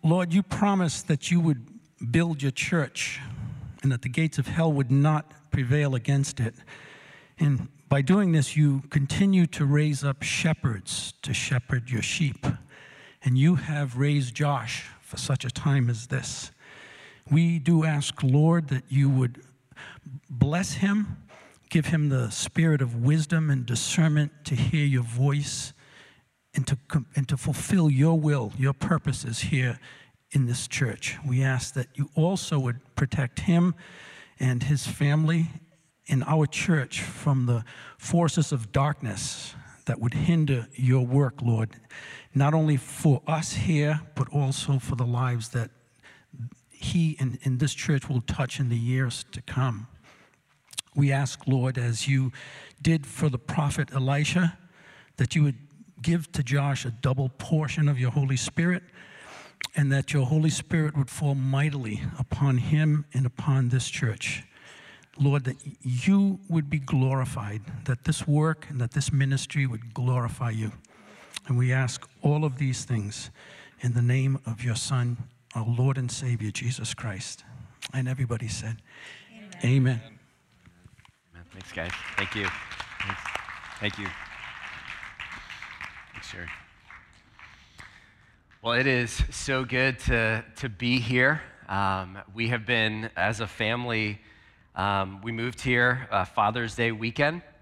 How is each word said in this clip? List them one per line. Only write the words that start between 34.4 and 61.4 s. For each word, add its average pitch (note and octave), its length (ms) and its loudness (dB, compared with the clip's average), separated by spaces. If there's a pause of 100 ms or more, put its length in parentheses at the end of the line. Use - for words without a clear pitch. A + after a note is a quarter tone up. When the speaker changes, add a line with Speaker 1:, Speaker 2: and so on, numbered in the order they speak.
Speaker 1:
his C#3+ 220 0
family D#3 600 2 (560)
in C3 200 2
our D#3 220 4
church - 540 0
from C3 460 0
the A#2+ 180 2 (320)
forces E3+ 560 2
of A#2 180 -4
darkness - 840 -4 (320)
that - 120 0
would A#2 140 0
hinder D3+ 600 2
your B2+ 320 4
work, C3 340 2
Lord, A2+ 360 0 (580)
not C#3 180 4
only D#3 240 4
for - 500 2
us D#3+ 280 -2
here, D3+ 480 2 (120)
but B2+ 140 -2
also C3+ 500 0
for C3 160 -4
the B2 120 0
lives A#2+ 440 -2
that A#2 200 -4 (1000)
he D#3+ 480 0
and, C3 260 -2
and B2+ 160 0
this D3 120 0
church - 380 -2
will B2+ 100 0
touch - 400 -4
in B2+ 80 0
the A#2 80 0
years B2 560 -2
to - 80 -10
come. A#2+ 460 -4 (1080)
We C#3+ 180 4
ask, C3+ 340 -2
Lord, B2+ 320 2
as A#2+ 300 -2
you C3+ 220 2 (520)
did D#3+ 240 4
for - 240 0
the B2 80 -4
prophet C#3+ 560 -2
Elisha, D3 640 2 (580)
that - 180 0
you D3+ 100 6
would C3+ 120 2 (440)
give E3+ 320 0
to D3+ 100 -2
Josh C#3 420 0
a B2+ 60 -4
double B2+ 380 0
portion D#3 600 0
of C#3+ 80 2
your B2 140 0
Holy C3+ 260 2
Spirit, F3 460 0 (920)
and C#3 160 2
that C#3 200 0
your C#3 140 2
Holy D#3 240 4
Spirit D3+ 460 -2
would C#3 120 0
fall C#3+ 280 -2
mightily C3+ 640 -2 (160)